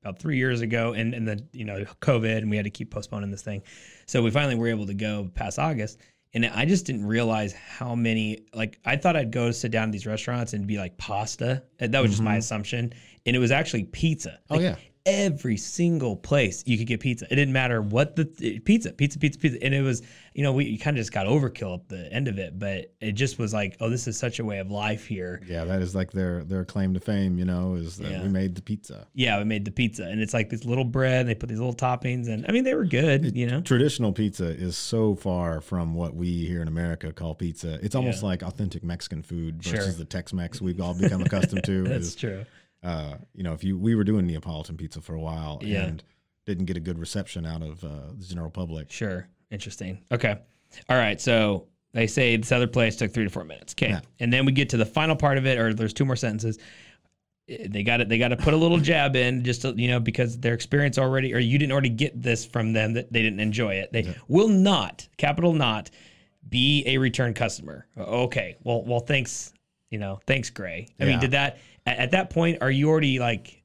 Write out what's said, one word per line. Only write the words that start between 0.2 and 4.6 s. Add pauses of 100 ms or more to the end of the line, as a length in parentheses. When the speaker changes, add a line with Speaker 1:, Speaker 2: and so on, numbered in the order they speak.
Speaker 1:
years
ago,
and,
and
then,
you
know, (180)
covid,
and
we
had
to
keep
postponing
this
thing. (420)
So
we
finally
were